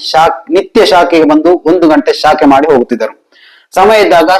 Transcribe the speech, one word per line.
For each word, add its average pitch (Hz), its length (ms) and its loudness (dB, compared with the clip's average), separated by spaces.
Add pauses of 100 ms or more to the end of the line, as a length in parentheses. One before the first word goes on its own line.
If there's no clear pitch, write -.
(100)
ಶಾ-, - 420 -2
ನಿತ್ಯ 196 340 0
ಶಾಖೆಗೆ 175 380 0
ಬಂದು 156 400 0
ಒಂದು 170 240 0
ಗಂಟೆ 151 240 0
ಶಾಖೆ 151 320 -2
ಮಾಡಿ 143 280 2
ಹೋಗುತ್ತಿದ್ದರು. 120 580 -4 (440)
ಸಮಯ 208 280 2
ಇದ್ದಾಗ 170 380 2